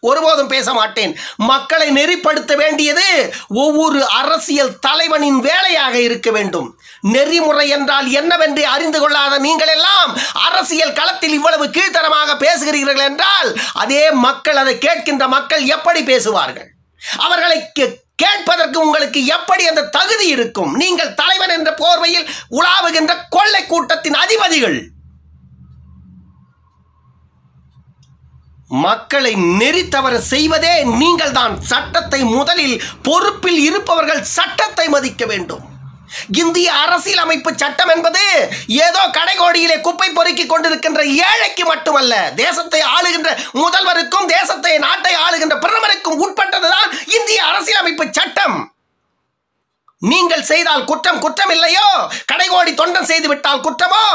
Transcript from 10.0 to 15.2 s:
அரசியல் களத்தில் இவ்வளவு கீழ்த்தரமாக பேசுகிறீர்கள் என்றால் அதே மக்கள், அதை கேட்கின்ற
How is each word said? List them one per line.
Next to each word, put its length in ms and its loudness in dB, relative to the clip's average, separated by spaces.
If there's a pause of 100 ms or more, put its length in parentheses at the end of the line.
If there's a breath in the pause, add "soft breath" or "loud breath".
அரசியல் 560 0
களத்தில் 380 -2
இவ்வளவு 340 2
கீழ்த்தரமாக 720 0
பேசுகிறீர்கள் 680 0
என்றால் 440 0 (260 loud breath)
அதே 280 2 (140)
மக்கள், 420 0
அதை 180 2
கேட்கின்ற 500 0